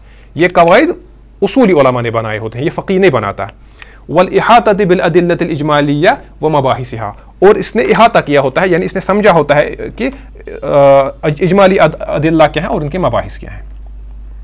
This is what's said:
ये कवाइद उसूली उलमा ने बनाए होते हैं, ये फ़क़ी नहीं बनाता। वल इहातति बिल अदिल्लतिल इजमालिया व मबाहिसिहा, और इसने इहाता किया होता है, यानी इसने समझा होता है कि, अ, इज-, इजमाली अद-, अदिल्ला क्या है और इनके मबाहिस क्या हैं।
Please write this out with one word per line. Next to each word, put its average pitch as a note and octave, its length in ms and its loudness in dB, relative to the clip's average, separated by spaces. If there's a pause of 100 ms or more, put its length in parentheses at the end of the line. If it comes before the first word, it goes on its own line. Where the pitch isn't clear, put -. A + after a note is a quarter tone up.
(360)
ये E3+ 140 0
कवाइद G#3 440 4 (480)
उसूली G3+ 320 2
उलमा B2+ 260 2
ने A#2 100 -4
बनाए A2 280 -4
होते A2 200 -10
हैं, C3+ 60 -6
ये E3 80 -4
फ़क़ी F3+ 260 -4
नहीं F#3 120 4
बनाता। G2+ 400 -4 (600)
वल F3+ 180 2
इहातति G#3 560 2
बिल F3+ 160 2
अदिल्लतिल F3 500 0
इजमालिया D3 680 0 (260)
व D3+ 60 -2
मबाहिसिहा, B2 600 -2 (340)
और G#3 160 6
इसने G#3 260 -2
इहाता G#3+ 360 2
किया C#3+ 200 0
होता C#3 200 -2
है, F#3+ 100 0
यानी F3 140 0
इसने F3+ 160 -6
समझा G3 320 2
होता D3+ 220 2
है D3 160 2
कि, - 360 -8
अ, C#3 1200 0
इज-, D3 140 -4
इजमाली F#3+ 360 4
अद-, D#3 180 2
अदिल्ला D#3+ 520 0
क्या D3 140 -6
है G#3 60 -6
और F3 140 -4
इनके D3+ 180 -6
मबाहिस A2 380 -4
क्या - 120 -14
हैं। G#2+ 140 -16 (800)